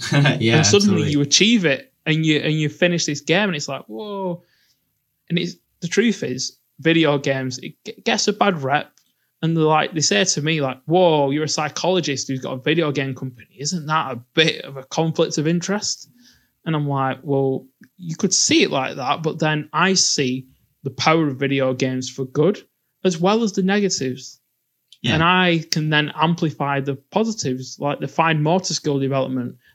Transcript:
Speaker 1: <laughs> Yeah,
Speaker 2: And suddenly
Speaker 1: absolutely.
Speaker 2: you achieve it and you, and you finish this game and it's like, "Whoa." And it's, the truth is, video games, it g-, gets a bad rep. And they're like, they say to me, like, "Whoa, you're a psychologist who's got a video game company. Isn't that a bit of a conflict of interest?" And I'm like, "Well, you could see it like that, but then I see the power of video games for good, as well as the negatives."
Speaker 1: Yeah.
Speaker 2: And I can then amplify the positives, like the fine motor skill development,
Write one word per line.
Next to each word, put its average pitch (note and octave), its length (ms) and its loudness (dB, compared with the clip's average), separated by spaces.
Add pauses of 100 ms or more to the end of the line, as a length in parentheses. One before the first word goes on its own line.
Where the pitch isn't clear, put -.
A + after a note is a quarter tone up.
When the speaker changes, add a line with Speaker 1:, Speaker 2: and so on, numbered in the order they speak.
Speaker 1:
<laughs> - 60 -4
Yeah, C#3 460 4
Speaker 2:
And D#3 80 4
suddenly G3+ 360 4
Speaker 1:
absolutely. D3 80 0
Speaker 2:
you D3 100 2
achieve F#3+ 460 4
it - 260 -2 (140)
and D#3 180 2
you, D#3 140 2
and D3+ 160 0
you D#3 140 0
finish E3+ 360 0
this D3 160 -4
game G3 280 2
and E3+ 80 -2
it's C#3+ 120 -8
like, C3 180 -10
"Whoa." G3+ 560 -8 (880)
And E3+ 100 -2
it's, F3 180 -4 (240)
the E3+ 80 -6
truth G#3+ 340 2
is, C3 340 -8 (220)
video D#3 400 2
games, C3 400 -4
it - 160 -14 (100)
g-, - 200 -16
gets A3+ 240 0
a G3+ 40 2
bad F#3+ 300 0
rep. C3+ 300 -2 (500)
And E3 140 0
they're D#3+ 80 2
like, D#3 280 2
they D#3+ 80 -4
say G3+ 240 2
to D3+ 180 -2
me, D#3 200 0
like, B2+ 240 -4
"Whoa, D#3 440 4
you're D3+ 140 -2
a D3 40 -4
psychologist D#3 800 -2
who's C3+ 120 -6
got - 140 -8
a B2+ 80 -10
video D#3 300 0
game C3+ 220 -4
company. C3 340 -12 (100)
Isn't D3 280 -6
that D#3 260 -2
a B2 40 -8 (180)
bit D#3 300 2
of C#3 120 -14
a C3 80 -14
conflict E3 520 -2
of D3+ 100 0
interest?" F3 640 -4 (560)
And E3 100 -2
I'm D3 140 -2
like, C3+ 340 -2
"Well, C3+ 440 0 (300)
you E3 200 -10
could - 160 -2
see D#4 300 4
it F#3 80 2
like C3 260 -2
that, C#3 260 -2
but D#3 160 -2
then D3+ 340 0
I F3 220 6
see C3 520 0 (380)
the C3+ 60 -6
power D#3+ 380 2
of C3 100 -4
video C3+ 360 0
games C3 340 -4
for - 160 -8
good, D#3 380 2 (420)
as F3+ 160 0
well G#3 220 4
as G3+ 100 0
the G3 100 -2
negatives." F#3 800 -2 (600)
Speaker 1:
Yeah. - 120 0
Speaker 2:
And D#3+ 80 2
I F3 480 4
can D#3 200 -2
then D3+ 260 2
amplify D3+ 640 0
the C3+ 160 -4
positives, D3 840 -4
like C#3+ 220 -4
the - 80 -6
fine D#3+ 340 2
motor F3 320 0
skill D3 240 -2
development, C3 560 -2 (200)